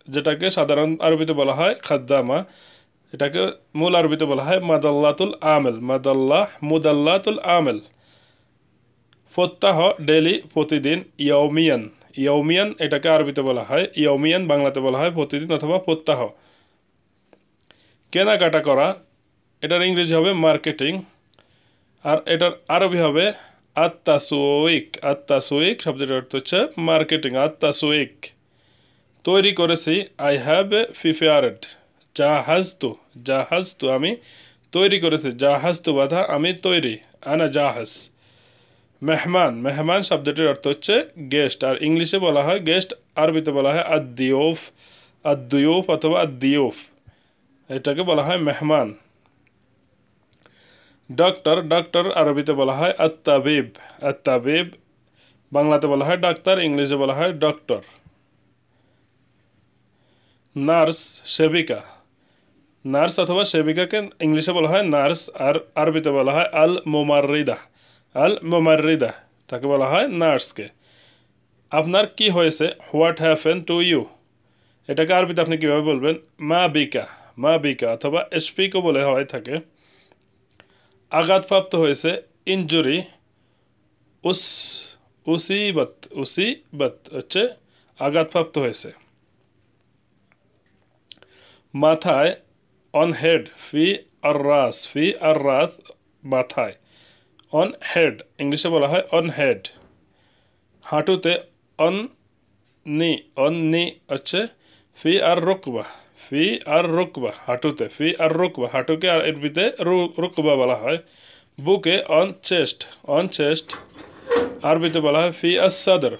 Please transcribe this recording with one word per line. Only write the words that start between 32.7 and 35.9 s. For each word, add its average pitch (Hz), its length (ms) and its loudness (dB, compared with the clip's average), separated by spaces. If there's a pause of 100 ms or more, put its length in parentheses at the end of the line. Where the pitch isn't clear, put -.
জাহাজতু, 135 640 -2
আমি 156 260 -2 (560)
তৈরি 185 280 2
করেছি, 156 320 -2
জাহাজতু 143 600 0